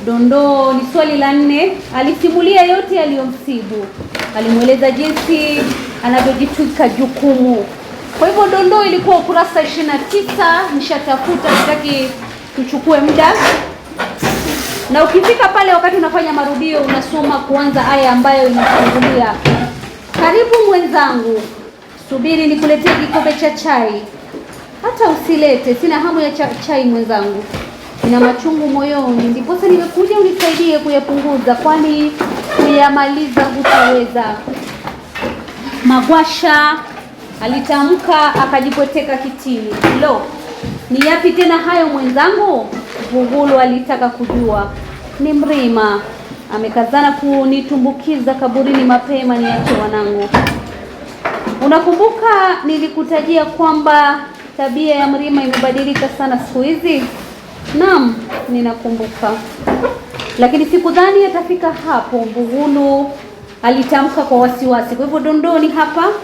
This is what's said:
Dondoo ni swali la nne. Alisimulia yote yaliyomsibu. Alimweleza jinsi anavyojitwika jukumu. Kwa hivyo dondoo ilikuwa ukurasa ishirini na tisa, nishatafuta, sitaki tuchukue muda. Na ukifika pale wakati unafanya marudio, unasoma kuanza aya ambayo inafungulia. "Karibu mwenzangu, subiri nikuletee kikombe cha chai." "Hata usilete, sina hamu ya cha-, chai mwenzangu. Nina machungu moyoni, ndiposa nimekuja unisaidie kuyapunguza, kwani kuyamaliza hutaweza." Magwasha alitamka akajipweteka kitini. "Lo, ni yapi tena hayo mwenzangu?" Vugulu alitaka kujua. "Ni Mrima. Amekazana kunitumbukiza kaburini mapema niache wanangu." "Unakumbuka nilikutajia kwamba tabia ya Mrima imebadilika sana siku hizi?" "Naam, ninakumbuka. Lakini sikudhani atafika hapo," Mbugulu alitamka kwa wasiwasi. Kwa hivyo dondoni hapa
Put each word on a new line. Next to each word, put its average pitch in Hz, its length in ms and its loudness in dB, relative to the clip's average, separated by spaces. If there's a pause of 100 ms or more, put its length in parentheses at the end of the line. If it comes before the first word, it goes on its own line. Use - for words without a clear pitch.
Dondoo 269 640 2
ni 254 80 0 (120)
swali 302 260 0
la 277 140 2
nne. 294 400 2 (240)
Alisimulia 349 640 4
yote 370 320 2
yaliyomsibu. 254 920 -4 (500)
Alimweleza 240 540 4
jinsi 302 680 -2 (460)
anavyojitwika 254 840 0
jukumu. 254 760 2 (540)
Kwa - 100 4
hivyo 403 200 4
dondoo 381 360 4
ilikuwa 359 340 4
ukurasa 339 440 0
ishirini 311 300 -4
na 277 60 -2
tisa, 339 600 0 (140)
nishatafuta, 285 760 -2 (120)
sitaki 294 480 -2 (480)
tuchukue 277 440 0
muda. 311 320 4 (1600)
Na 302 120 4
ukifika 381 440 4
pale 392 260 4
wakati 359 220 2
unafanya 330 360 0
marudio, 294 480 -2
unasoma 277 580 -2
kuanza 269 500 0
aya 269 240 4
ambayo 262 360 4
inafungulia. 240 840 2 (840)
"Karibu 453 340 4 (140)
mwenzangu, 254 720 2 (680)
subiri 311 380 0
nikuletee 302 480 2
kikombe 302 380 0
cha 302 180 0
chai." 233 520 -2 (800)
"Hata 453 280 0
usilete, 294 640 2
sina 311 260 0
hamu 330 200 0
ya 294 100 0
cha-, 285 180 -2 (180)
chai 277 180 0
mwenzangu. 214 600 0 (600)
Nina 240 160 4
machungu 294 480 0
moyoni, 269 560 0
ndiposa 320 440 -2
nimekuja 359 500 2
unisaidie 339 600 2
kuyapunguza, 277 760 0
kwani 302 580 0 (440)
kuyamaliza 285 880 2
hutaweza." 247 800 2 (1600)
Magwasha 302 920 2 (680)
alitamka 285 920 2
akajipweteka 277 840 0
kitini. 247 580 -6 (280)
"Lo, 294 180 2 (680)
ni 269 160 2
yapi 339 260 2
tena 339 260 4
hayo 339 280 2
mwenzangu?" 285 800 0 (460)
Vugulu 262 460 2
alitaka 254 500 0
kujua. 226 640 -2 (500)
"Ni 302 120 0
Mrima. 233 680 2 (540)
Amekazana 233 580 2
kunitumbukiza 269 1200 0
kaburini 262 500 0
mapema 247 520 0
niache 233 360 0 (100)
wanangu." 214 460 -2 (1400)
"Unakumbuka 381 1000 2
nilikutajia 311 800 0
kwamba 302 760 2 (360)
tabia 294 380 0
ya 277 120 2
Mrima 285 360 0
imebadilika 262 640 -2 (100)
sana 262 200 -2
siku 254 240 -4
hizi?" 320 400 0 (760)
"Naam, 302 360 4 (340)
ninakumbuka. 226 840 -4 (1080)
Lakini 262 280 4
sikudhani 359 580 4
atafika 349 480 -2 (140)
hapo," 247 320 -2 (120)
Mbugulu 277 800 0 (520)
alitamka 269 600 0
kwa 247 160 2
wasiwasi. 247 580 0
Kwa 269 80 -2
hivyo 294 160 -2
dondoni 311 480 2
hapa 311 360 0 (200)